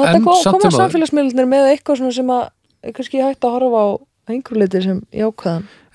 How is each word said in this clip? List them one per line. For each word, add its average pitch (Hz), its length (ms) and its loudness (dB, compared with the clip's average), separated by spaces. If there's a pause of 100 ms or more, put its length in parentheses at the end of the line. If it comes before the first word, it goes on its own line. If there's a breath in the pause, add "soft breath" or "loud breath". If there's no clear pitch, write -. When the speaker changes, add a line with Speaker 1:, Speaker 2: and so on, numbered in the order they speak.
Speaker 1:
þetta 170 120 4
Speaker 2:
en 226 100 4
Speaker 1:
ko-, 349 100 4
Speaker 2:
samt 349 240 2
Speaker 1:
koma 403 40 2
Speaker 2:
sem 403 80 4
áður. - 100 2
Speaker 1:
samfélagsmiðlarnir 285 680 0
með 269 240 4
eitthvað 285 300 -2
svona 254 140 -4
sem 254 120 -4
að 247 160 -2 (400)
er 233 160 -12
kannski 262 240 -4
hægt 262 240 -2
að 240 80 -2
horfa 247 240 0
á 208 80 2 (400)
einhverju 233 320 -6
leyti 190 240 0
sem 190 160 -2 (140)
jákvæðan. 202 500 -4 (300 soft breath)